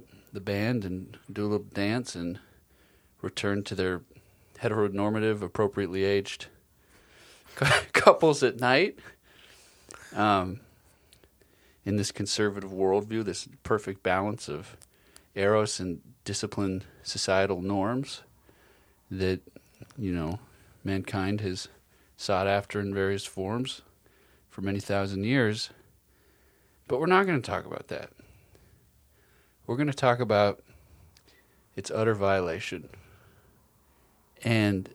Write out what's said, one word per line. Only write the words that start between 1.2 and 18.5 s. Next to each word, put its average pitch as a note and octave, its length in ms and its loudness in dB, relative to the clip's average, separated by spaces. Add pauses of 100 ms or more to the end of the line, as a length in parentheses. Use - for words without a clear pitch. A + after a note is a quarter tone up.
do G#2 120 -4
a G#2 40 -2
little G#2 260 0
dance G#2+ 420 -2
and F2 240 -6 (840)
return G2+ 420 -4
to G2+ 120 -8
their F#2 260 0 (600)
heteronormative, G#2+ 800 0
appropriately G2 640 0
aged G2 400 0 (580)
<laughs> - 520 -20
cou-, - 360 2
couples D#3+ 520 6
at A2+ 180 2
night. C3 360 2 (1160)
Um, G2 460 2 (1200)
in G2+ 140 0
this G2+ 160 -2
conservative G2+ 580 -2
worldview, G#2 540 2
this - 240 -6 (140)
perfect G2+ 400 -2
balance F#2+ 440 0
of - 300 -10 (580)
eros G#2 460 2
and F2+ 180 -4 (240)
disciplined G2+ 640 -4 (160)
societal F#2+ 600 0
norms G2+ 600 -2 (880)